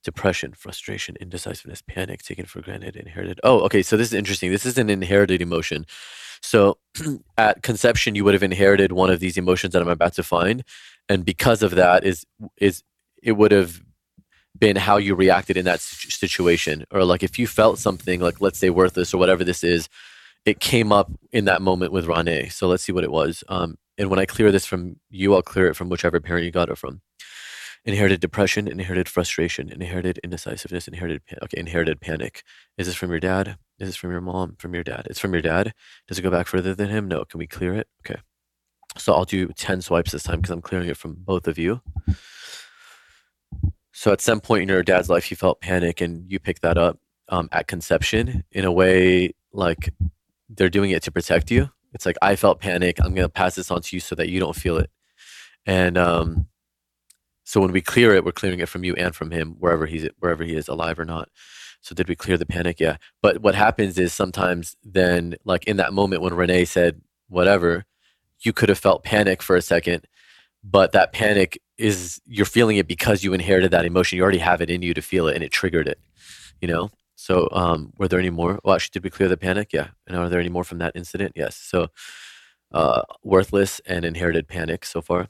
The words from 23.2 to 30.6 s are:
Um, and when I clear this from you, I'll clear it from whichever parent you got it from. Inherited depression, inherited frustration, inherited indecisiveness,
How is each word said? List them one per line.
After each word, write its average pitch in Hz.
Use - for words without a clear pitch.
Um, 90
and 98
when 95
I 95
clear 107
this 98
from 90
you, 98
I'll 92
clear 92
it 76
from 90
whichever 87
parent 85
you 85
got 87
it -
from. 67
Inherited 98
depression, 101
inherited 90
frustration, 85
inherited 90
indecisiveness, -